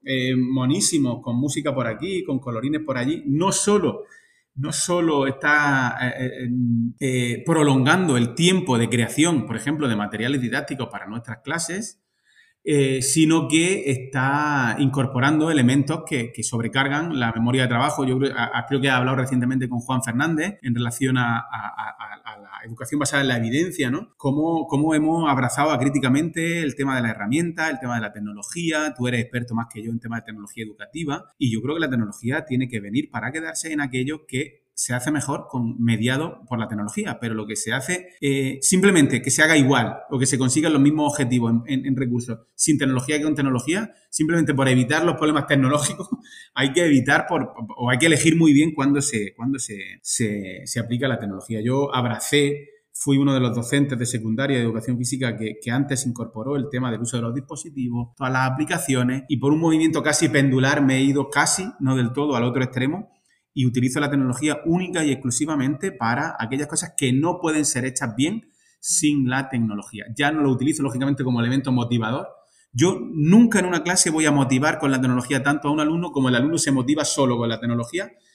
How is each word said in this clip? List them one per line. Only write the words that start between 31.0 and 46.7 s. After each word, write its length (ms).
y 140
yo 100
creo 120
que 60
la 100
tecnología 540
tiene 240
que 100
venir 320
para 220
quedarse 400
en 80
aquello 480
que 440
se 220
hace 160
mejor 400
con, 280
mediado 720
por 100
la 80
tecnología, 540
pero 140
lo 120
que 80
se 200
hace, 480
eh, 400
simplemente 580
que 100
se 120
haga 160
igual 400
o 100
que 60
se 140
consigan 340
los 80
mismos 320
objetivos 400
en, 140
en, 180
en 120
recursos 420
sin 240
tecnología 400
que 60
con 100
tecnología, 580
simplemente 460
por 140
evitar 360
los 120
problemas 300
tecnológicos, 640
<laughs> 220
hay 180